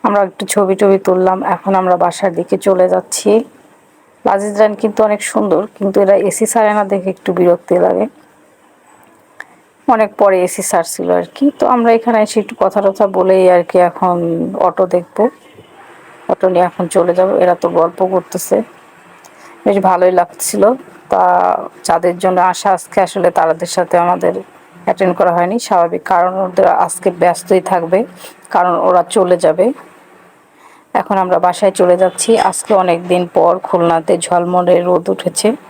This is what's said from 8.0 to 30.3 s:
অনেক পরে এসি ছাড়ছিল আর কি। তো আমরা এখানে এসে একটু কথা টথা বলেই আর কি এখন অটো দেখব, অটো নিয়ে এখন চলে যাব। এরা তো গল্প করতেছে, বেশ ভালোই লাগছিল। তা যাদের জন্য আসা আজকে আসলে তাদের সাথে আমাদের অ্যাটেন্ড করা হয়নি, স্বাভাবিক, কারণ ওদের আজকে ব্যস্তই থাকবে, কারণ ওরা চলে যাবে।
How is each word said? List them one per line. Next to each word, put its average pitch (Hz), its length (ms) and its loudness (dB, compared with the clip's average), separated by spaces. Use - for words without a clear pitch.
অনেক 220 220 2
পরে 196 160 4
এসি 190 240 -6
ছাড়ছিল 175 380 -4
আর 175 60 -6
কি। 277 100 0
তো - 60 0
আমরা 233 240 2
এখানে 226 260 0
এসে 214 180 -4
একটু 208 200 -10
কথা 196 220 0
টথা 196 220 2
বলেই 190 260 2
আর 175 160 4
কি 185 80 2
এখন 180 260 -2
অটো 185 180 0
দেখব, 175 220 -4
অটো 190 200 -2
নিয়ে 180 180 2
এখন - 140 -6
চলে 175 240 2
যাব। 185 100 2
এরা 180 200 2
তো 170 60 -2
গল্প 170 200 -2
করতেছে, 180 420 -4
বেশ 202 120 0
ভালোই 185 320 2
লাগছিল। - 420 -4
তা 185 100 2
যাদের 175 340 0
জন্য 185 160 0
আসা - 240 -4
আজকে - 300 -4
আসলে 180 220 -2
তাদের 165 380 -2
সাথে 180 180 -2
আমাদের 175 300 0
অ্যাটেন্ড 185 340 0
করা 180 180 2
হয়নি, 180 200 -2
স্বাভাবিক, 175 360 0
কারণ 185 200 2
ওদের 175 200 2
আজকে - 220 -4
ব্যস্তই 180 500 0
থাকবে, 175 280 -2
কারণ 180 200 2
ওরা 180 140 2
চলে 180 280 2
যাবে। 170 220 2